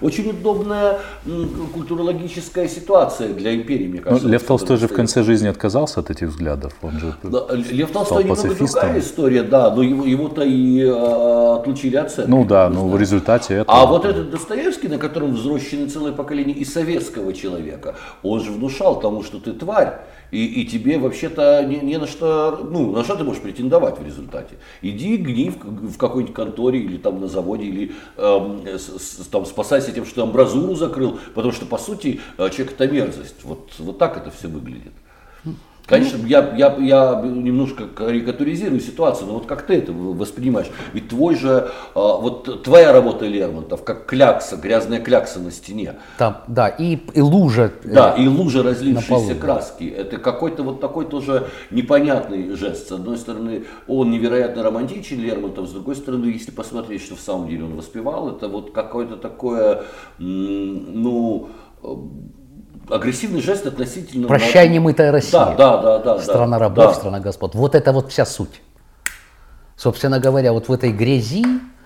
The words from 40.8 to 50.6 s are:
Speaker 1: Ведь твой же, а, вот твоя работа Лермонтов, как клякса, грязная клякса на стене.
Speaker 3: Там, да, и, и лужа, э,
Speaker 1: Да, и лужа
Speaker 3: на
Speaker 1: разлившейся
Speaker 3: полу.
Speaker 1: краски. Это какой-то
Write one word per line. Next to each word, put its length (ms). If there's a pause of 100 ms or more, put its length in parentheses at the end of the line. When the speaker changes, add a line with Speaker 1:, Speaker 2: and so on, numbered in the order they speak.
Speaker 1:
Ведь 160
твой 300
же, 320 (260)
а, 220
вот 460
твоя 280
работа 340
Лермонтов, 600
как 200
клякса, 520
грязная 420
клякса 400
на 100
стене. 440 (240)
Speaker 3:
Там, 300
да, 200
и, 320 (140)
и 80
лужа, 500 (140)
э, 80
Speaker 1:
Да, 220
и 120
лужа 360
Speaker 3:
на 80
Speaker 1:
разлившейся 360 (220)
Speaker 3:
полу. 100
Speaker 1:
краски. 460
Это 320
какой-то 460